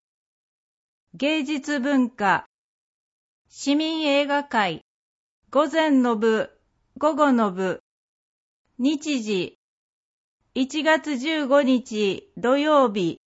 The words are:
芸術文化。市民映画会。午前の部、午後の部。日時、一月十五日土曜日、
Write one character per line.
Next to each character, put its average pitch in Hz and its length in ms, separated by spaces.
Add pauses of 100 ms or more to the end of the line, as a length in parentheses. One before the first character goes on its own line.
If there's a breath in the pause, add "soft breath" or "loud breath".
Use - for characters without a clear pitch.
(1120)
芸 294 300
術 294 360
文 254 300
化。 190 360 (1040)
市 - 260
民 320 260
映 285 260
画 285 160
会。 202 420 (640)
午 294 180
前 302 340
の 240 140
部、 220 360 (460)
午 302 180
後 285 160
の 226 200
部。 185 300 (960)
日 285 440
時、 202 360 (960)
一 262 300
月 302 340
十 302 300
五 285 140
日 214 760
土 240 200
曜 285 340
日、 185 360